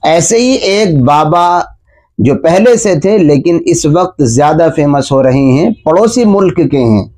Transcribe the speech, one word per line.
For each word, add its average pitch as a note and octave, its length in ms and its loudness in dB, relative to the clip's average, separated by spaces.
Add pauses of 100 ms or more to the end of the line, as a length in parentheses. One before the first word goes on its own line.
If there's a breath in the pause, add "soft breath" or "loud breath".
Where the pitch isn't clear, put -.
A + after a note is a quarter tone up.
ऐसे E3+ 320 0
ही B3+ 160 0
एक F#3+ 480 -2
बाबा D#3+ 600 0 (560)
जो B2 180 0
पहले G3+ 400 2
से G3 220 -2
थे G3 200 0
लेकिन D#3+ 480 0
इस E3+ 200 -2
वक्त E3+ 380 -2
ज़्यादा D3+ 460 0
famous C#3+ 400 -2
हो C3+ 100 0
रहे C3+ 240 2
हैं, C#3+ 260 2 (140)
पड़ोसी A3 420 0
मुल्क G3 340 0
के C#3+ 160 0
हैं A2 400 0